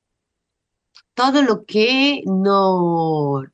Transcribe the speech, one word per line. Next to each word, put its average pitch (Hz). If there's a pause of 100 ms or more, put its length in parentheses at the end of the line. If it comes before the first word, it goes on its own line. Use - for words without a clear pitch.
(1120)
todo 269
lo 220
que 262
no, 175 (100)